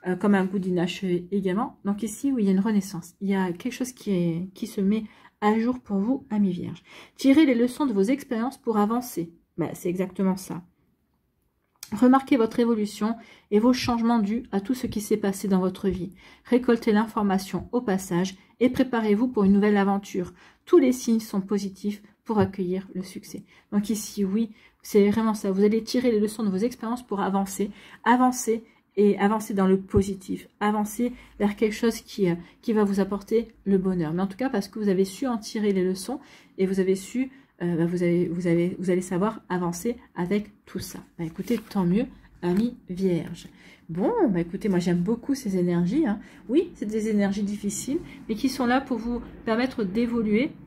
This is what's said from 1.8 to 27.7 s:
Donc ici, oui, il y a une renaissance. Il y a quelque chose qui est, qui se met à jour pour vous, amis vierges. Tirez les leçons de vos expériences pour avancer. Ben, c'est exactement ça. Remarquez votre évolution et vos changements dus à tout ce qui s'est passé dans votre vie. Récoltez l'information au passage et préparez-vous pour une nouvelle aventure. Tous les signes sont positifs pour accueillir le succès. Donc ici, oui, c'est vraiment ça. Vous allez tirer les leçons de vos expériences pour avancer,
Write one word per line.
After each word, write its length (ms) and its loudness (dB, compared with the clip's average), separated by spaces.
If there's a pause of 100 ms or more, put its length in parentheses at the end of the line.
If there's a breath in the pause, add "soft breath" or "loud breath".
Donc 160 -2
ici, 280 -4
oui, 120 0
il 40 2
y 40 4
a 20 4
une 80 4
renaissance. 640 -2
Il 80 -4
y 40 2
a 180 0
quelque 200 -6
chose 200 -6
qui 180 -8
est, 420 0
qui 140 -8
se 160 -4
met 220 2 (360 loud breath)
à 180 2
jour 220 -2
pour 160 -4
vous, 320 -2
amis 240 0
vierges. 300 -8 (340 loud breath)
Tirez 300 6
les 80 4
leçons 320 0
de 80 -2
vos 80 4
expériences 560 -2
pour 180 -4
avancer. 560 -2 (240)
Ben, 160 -2
c'est 160 -6
exactement 480 -2
ça. 260 -10 (1300)
Remarquez 440 4
votre 240 2
évolution 540 0 (360 loud breath)
et 100 6
vos 120 6
changements 460 2
dus 320 0
à 100 0
tout 140 -2
ce 140 -6
qui 120 -4
s'est 160 0
passé 320 -2
dans 120 4
votre 280 -2
vie. 220 -4 (340 loud breath)
Récoltez 480 2
l'information 800 0
au 80 0
passage 540 -2 (240 loud breath)
et 120 4
préparez-vous 580 2
pour 160 2
une 80 6
nouvelle 240 4
aventure. 580 -2 (300 soft breath)
Tous 140 6
les 120 6
signes 300 0
sont 200 -4
positifs 640 -4 (220 loud breath)
pour 160 0
accueillir 540 -2
le 100 -6
succès. 400 -16 (260 soft breath)
Donc 180 0
ici, 360 -2
oui, 260 0 (320 loud breath)
c'est 280 4
vraiment 240 0
ça. 180 -4
Vous 100 2
allez 220 2
tirer 260 0
les 80 2
leçons 240 -2
de 80 0
vos 60 -2
expériences 500 -4
pour 140 -4
avancer, 500 -2 (320 loud breath)